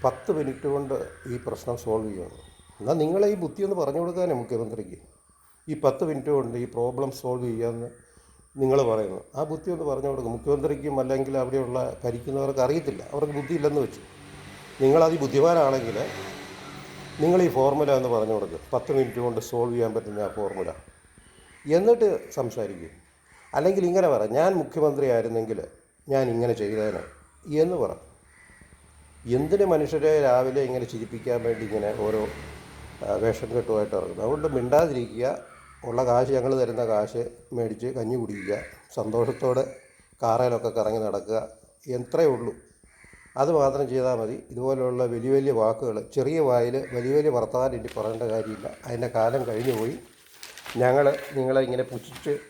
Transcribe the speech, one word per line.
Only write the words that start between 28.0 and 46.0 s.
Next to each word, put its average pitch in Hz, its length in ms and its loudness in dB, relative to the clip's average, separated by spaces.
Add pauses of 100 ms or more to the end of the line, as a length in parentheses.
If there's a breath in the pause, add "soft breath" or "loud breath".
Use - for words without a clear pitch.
എന്തിന് 165 360 4
മനുഷ്യരെ 151 400 2 (140)
രാവിലെ 131 420 4
ഇങ്ങനെ 127 240 -2
ചിരിപ്പിക്കാൻ 117 540 -4
വേണ്ടി 113 220 0
ഇങ്ങനെ 104 220 -2 (140)
ഓരോ, 107 180 0 (840)
ആ, - 20 -6 (160)
വേഷം 113 320 0
കെട്ടുമായിട്ട് 110 420 0
ഇറങ്ങുന്നത്? 92 280 -4
അതുകൊണ്ട് 151 220 0 (100)
മിണ്ടാതിരിക്കുക. 123 680 0 (640)
ഉള്ള 120 100 0 (100)
കാശ്, 127 280 4
ഞങ്ങൾ 127 220 0
തരുന്ന 120 320 0
കാശ് 117 320 0 (340)
മേടിച്ച് 113 400 -4
കഞ്ഞി 117 240 -2
കുടിക്കുക, 101 320 -6 (440)
സന്തോഷത്തോടെ 123 680 0 (600 soft breath)
കാറയിലൊക്കെ 117 540 2
കറങ്ങി 110 300 0
നടക്കുക, 101 300 -2 (600)
എത്രയേ 151 380 2
ഉള്ളൂ. 113 180 -6 (880 loud breath)
അത് 147 180 4
മാത്രം 139 340 2
ചെയ്താൽ 127 280 2
മതി. 110 160 -4 (160)
ഇതുപോലെയുള്ള 127 500 0 (120)
വലിയ 120 220 0
വലിയ 139 240 2
വാക്കുകൾ, 110 360 0 (200)